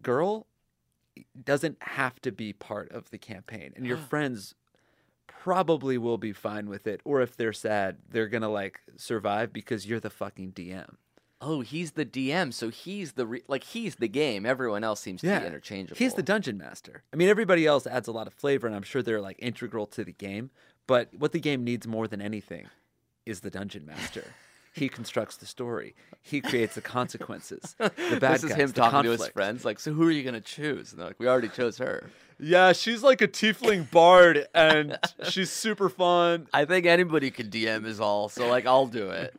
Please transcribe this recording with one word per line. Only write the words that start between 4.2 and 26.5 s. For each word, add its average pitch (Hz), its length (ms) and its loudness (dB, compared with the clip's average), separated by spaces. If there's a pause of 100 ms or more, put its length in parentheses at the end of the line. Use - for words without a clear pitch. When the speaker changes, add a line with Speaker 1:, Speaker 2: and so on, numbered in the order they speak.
Speaker 1:
probably 156 720 0
will 117 200 -2
be 107 140 -8
fine 104 360 -8
with 98 180 -10
it, 101 180 -6
or 143 180 0
if 123 140 -4
they're 113 160 -2
sad, 101 460 -2 (120)
they're 113 180 -2
gonna, 110 200 -4
like, 101 320 -6 (160)
survive 107 560 -4
because 104 340 -8
you're 110 140 -4
the 104 100 -8
fucking 98 400 -12
D 90 220 -14
M. 90 260 -16 (420)
Speaker 2:
Oh, 147 200 -4
he's 151 320 -8
the 156 120 -4
D 131 280 -6
M, 165 200 -2
so 113 180 -8
he's 180 420 -12
the 123 140 -4
re-, 117 220 -10
like, 135 160 -4
he's 226 320 -8
the 117 120 -2
game. 113 380 -2
Everyone 120 380 -2
else 107 160 -4
seems 92 200 -12
to 156 80 -4
Speaker 1:
Yeah. 190 120 0
Speaker 2:
be - 60 -6
interchangeable. 90 520 -12
Speaker 1:
He's 247 160 0
the 190 80 -4
dungeon 147 360 -2
master. - 440 -20 (100)
I 135 40 -8
mean, 175 120 4
everybody 180 380 4
else 147 200 2
adds 123 220 -4
a 113 40 -6
lot 110 140 -8
of - 80 -18
flavor, 139 320 0
and 110 100 -4
I'm 101 60 -8
sure 127 200 -4
they're, 110 180 -2
like, 98 180 -10
integral 110 500 -8
to - 160 -8
the 87 80 -16
game. 101 380 -10 (360)
But 120 280 2
what 147 180 -2
the 170 80 -2
game 135 240 -2
needs 120 220 -4
more 110 220 -4
than 104 120 -10
anything 101 460 -10 (580)
is 107 160 -10
the 101 100 -12
dungeon 92 360 -12
master. - 420 -14
Speaker 2:
<laughs> - 60 -20 (420)
Speaker 1:
He 139 120 -4
constructs 117 480 -8
the - 100 -20
story. 117 480 -10 (260)
He 143 200 -6
creates 117 340 -2